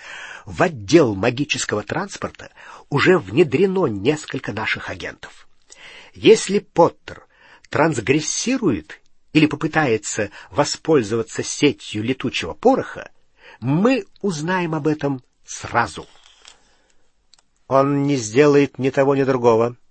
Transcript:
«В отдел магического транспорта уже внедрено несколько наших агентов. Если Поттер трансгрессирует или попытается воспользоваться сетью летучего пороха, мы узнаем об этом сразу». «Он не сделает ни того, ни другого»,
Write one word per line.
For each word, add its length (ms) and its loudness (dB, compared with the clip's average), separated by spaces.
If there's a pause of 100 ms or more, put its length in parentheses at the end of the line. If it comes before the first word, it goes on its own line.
(440)
«В 180 -4
отдел 520 4
магического 720 -2
транспорта 640 -10 (380)
уже 300 4
внедрено 680 2
несколько 640 -4
наших 380 -6
агентов. 580 -14 (640)
Если 440 4
Поттер 680 0 (440)
трансгрессирует 1300 -2 (320)
или 140 4
попытается 840 -2 (200)
воспользоваться 920 -2
сетью 580 -2
летучего 520 -6
пороха, 560 0 (500)
мы 440 0 (160)
узнаем 540 -4
об 140 -4
этом 340 -4 (240)
сразу». 600 -6 (1600)
«Он 340 2
не 140 0
сделает 640 2
ни 100 0
того, 240 2
ни 80 0
другого», 540 2 (140)